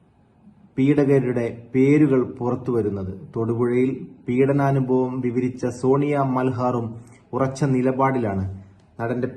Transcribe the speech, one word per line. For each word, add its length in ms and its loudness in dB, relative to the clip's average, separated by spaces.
പീഡകരുടെ 720 2
പേരുകൾ 500 4
പുറത്തുവരുന്നത്. 720 -2
തൊടുപുഴയിൽ 600 0
പീഡനാനുഭവം 960 2
വിവരിച്ച 420 -2
സോണിയ 360 2
മൽഹാറും 500 -2
ഉറച്ച 320 -2
നിലപാടിലാണ്. 800 0
നടന്റെ 380 -4